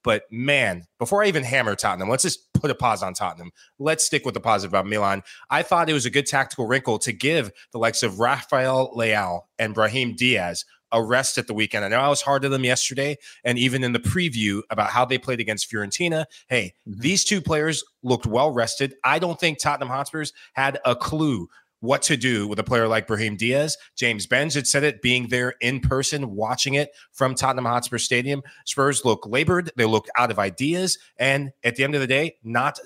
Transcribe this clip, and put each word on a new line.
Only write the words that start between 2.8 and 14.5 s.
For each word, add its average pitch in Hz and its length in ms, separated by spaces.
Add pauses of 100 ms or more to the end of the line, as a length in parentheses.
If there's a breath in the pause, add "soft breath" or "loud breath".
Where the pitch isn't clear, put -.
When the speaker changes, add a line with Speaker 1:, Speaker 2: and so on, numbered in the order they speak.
Speaker 1:
on 95 100
Tottenham. 87 380 (280 soft breath)
Let's 156 280
stick - 180
with 127 80
the 101 80
positive 101 300
about 92 160
Milan. 101 360 (280 loud breath)
I 147 120
thought 165 280
it - 20
was 135 140
a 120 40
good 143 140
tactical 135 420
wrinkle 120 340
to 120 120
give 131 380 (220 soft breath)
the 123 60
likes 113 240
of 101 180
Rafael 131 720
Leao 104 480 (160)
and 110 160
Brahim 110 400
Diaz 95 500 (280 soft breath)
a 117 100
rest 123 340
at 123 120
the 120 40
weekend. 104 320
I 98 40
know 113 100
I 135 100
was 143 140
hard 139 220
on 139 80
them 131 120
yesterday 135 540 (260 loud breath)
and 123 140
even 127 260
in 123 80
the 120 60
preview 117 720